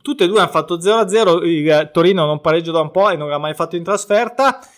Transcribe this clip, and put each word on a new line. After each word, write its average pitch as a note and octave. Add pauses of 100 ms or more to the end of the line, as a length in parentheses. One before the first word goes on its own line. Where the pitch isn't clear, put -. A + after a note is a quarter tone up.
tutte C#4
e -
due G#3
hanno F3
fatto E3
zero G#3
a G#3
zero, F#3
il D#3
Torino E3+
non D3+
pareggia E3
da E3
un D#3
po' F#3+
e F#3
non D3
l'ha D3
mai D3+
fatto F3
in E3+
trasferta. A#3 (180)